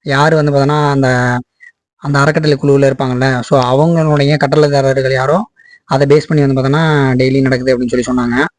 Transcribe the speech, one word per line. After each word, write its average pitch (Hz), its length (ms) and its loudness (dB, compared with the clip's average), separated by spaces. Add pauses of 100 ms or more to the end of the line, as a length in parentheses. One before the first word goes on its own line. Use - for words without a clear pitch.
யாரு 147 340 0
வந்து 147 160 0
பார்த்தோன்னா 143 380 0
அந்த, 127 500 0 (560)
அந்த 143 240 -4
அறக்கட்டளை 151 420 0
குழுவுல 139 320 2
இருப்பாங்கல்ல, 127 480 -2
so, 131 200 0
அவங்களுடைய 147 760 0
கட்டளைதாரர்கள் 135 760 0
யாரோ 143 360 -2 (340)
அதை 143 340 2
பேஸ் 143 100 -2
பண்ணி 151 180 0
வந்து 131 160 0
பார்த்தோன்னா 135 200 0 (360)
டெய்லி 131 240 0
நடக்குது 127 360 0
அப்படின்னு 123 220 -4
சொல்லி 123 220 -2
சொன்னாங்க. 120 240 -2 (140)